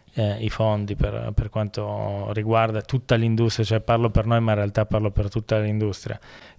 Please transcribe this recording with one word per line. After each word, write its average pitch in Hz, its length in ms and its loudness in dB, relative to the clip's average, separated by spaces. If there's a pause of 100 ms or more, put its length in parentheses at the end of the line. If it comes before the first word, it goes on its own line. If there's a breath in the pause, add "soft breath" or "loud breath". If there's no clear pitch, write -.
(160 loud breath)
eh, 104 240 0
i 110 100 -2
fondi 104 460 -2
per, 110 380 -2
per 107 160 0
quanto 104 840 -4
riguarda 110 480 2
tutta 127 340 0
l'industria, 113 500 2
cioè 110 140 2
parlo 117 300 2
per 107 160 2
noi 117 160 2
ma 113 100 2
in 104 60 2
realtà 104 280 0
parlo 107 260 0
per 101 180 -2
tutta 110 300 0
l'industria. 107 600 -2 (400 loud breath)